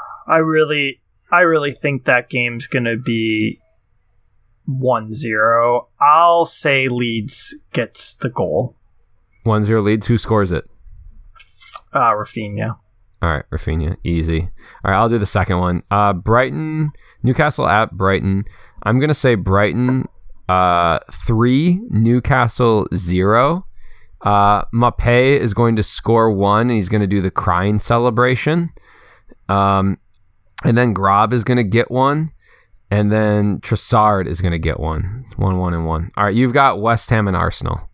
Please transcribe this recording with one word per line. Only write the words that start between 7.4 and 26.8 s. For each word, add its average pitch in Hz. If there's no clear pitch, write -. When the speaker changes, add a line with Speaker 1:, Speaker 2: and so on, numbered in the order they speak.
Speaker 1:
gets -
the -
goal. 113
Speaker 2:
One 107
zero 110
Leeds. 104
Who 120
scores 104
it? 82
Speaker 1:
Uh, 123
Rafinha. 107
Speaker 2:
All 85
right, 76
Rafinha. 80
Easy. 82
All 98
right, 95
I'll 113
do 117
the 104
second 95
one. 90
Uh, 101
Brighton, 131
Newcastle 147
at 104
Brighton. 95
I'm 120
gonna 151
say 123
Brighton, 101
uh, 87
three, 131
Newcastle 117
zero. 101
Uh, 101
Maupay 120
is 107
going 117
to 110
score 113
one, 101
and 123
he's 104